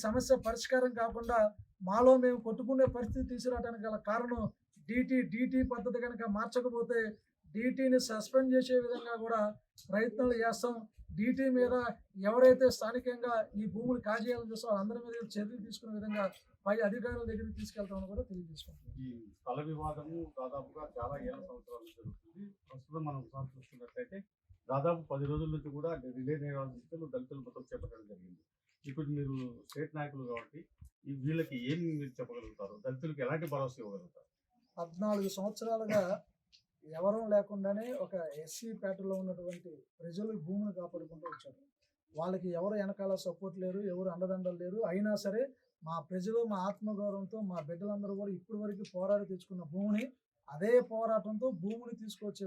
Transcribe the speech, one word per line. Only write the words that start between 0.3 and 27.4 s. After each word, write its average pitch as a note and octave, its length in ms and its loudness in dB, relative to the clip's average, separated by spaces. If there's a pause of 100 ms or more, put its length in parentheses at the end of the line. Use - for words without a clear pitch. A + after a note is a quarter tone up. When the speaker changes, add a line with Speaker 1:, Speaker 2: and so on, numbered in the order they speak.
Speaker 1:
పరిష్కారం B3+ 440 2 (100)
కాకుండా A#3 360 0 (500)
మాలో A#3+ 260 10 (100)
మేము B3 240 4
కొట్టుకునే B3+ 480 4
పరిస్థితి A#3+ 360 -2
తీసుకురావడానికి A#3 560 -4
గల F#3 100 -2 (120)
కారణం A#3 340 0 (460)
డీటీ. B3+ 280 2 (160)
డీటీ B3+ 260 2 (140)
పద్ధతి A#3+ 320 -2
కనుక A#3 320 -2
మార్చకపోతే A#3 600 0 (560)
డీటీని B3+ 440 6 (100)
సస్పెండ్ B3+ 460 4
చేసే B3+ 200 6 (100)
విధంగా A#3 380 -2
కూడా A3+ 180 4 (500)
ప్రయత్నాలు A#3+ 520 6
చేస్తాం. A3+ 320 2 (440)
డీటీ B3+ 260 4 (120)
మీద B3 160 6 (560)
ఎవరైతే B3+ 360 12 (120)
స్థానికంగా B3 560 0 (260)
ఈ G#3+ 40 0 (100)
భూములు A#3+ 340 0
కాజేయాలని A#3 440 0
చూస్తారో A3+ 240 -2
వాళ్ళందరి G#3+ 340 0
మీద A#3 120 -6 (140)
చర్యలు G#3 320 -4
తీసుకునే A3 300 -10
విధంగా G#3 260 -2 (420)
పై G3+ 100 4 (120)
అధికారుల A#3+ 420 -2
దగ్గరికి G#3+ 300 -4
తీసుకెళ్తామని G3 520 -6
కూడా G3+ 180 -2
తెలియజేసుకుంటున్నాం. E3 640 -12 (100)
Speaker 2:
ఈ B2+ 40 -8 (300)
స్థల B2+ 200 -6 (100)
వివాదము D3+ 480 -6 (200)
దాదాపుగా C3+ 460 -10 (140)
చాలా - 180 -6 (140)
ఏళ్ల - 200 -8
సంవత్సరాల A#4+ 340 -14
నుంచి F4 160 -20
జరుగుతుంది. - 440 -14 (240)
ప్రస్తుతం D3 400 -12
మనం C#3 160 -6
ఒకసారి C3+ 320 -10
చూసుకున్నట్లయితే B2+ 640 -14 (520)
దాదాపు D#3+ 300 2 (120)
పది C#3 180 -2
రోజుల D#3 240 -2
నుంచి D3 220 -8
కూడా D#3+ 120 -4 (300)
రిలే C3+ 240 -2
నిరాధ్యతలు C#3 720 -8
దళితులు C3 320 -8